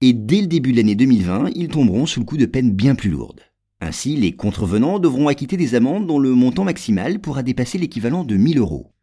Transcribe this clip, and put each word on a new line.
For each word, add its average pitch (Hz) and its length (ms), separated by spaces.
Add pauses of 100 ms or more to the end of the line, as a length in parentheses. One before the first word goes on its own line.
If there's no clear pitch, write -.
Et 127 140
dès 117 260
le 196 60
début 143 260
de 117 60
l'année 107 160
deux 113 100
mille 120 180
vingt, 95 320
ils 170 140
tomberont 131 380
sous - 140
le 104 60
coup 156 120
de 123 80
peines 123 260
bien 123 220
plus 104 160
lourdes. 64 320 (380)
Ainsi, 131 360
les 90 160
contrevenants 107 680
devront 147 300
acquitter 143 300
des 127 160
amendes 151 320
dont 151 120
le 131 160
montant 127 300
maximal 165 560
pourra 135 220
dépasser 127 340
l'équivalent 160 480
de 110 120
mille 143 220
euros. 76 440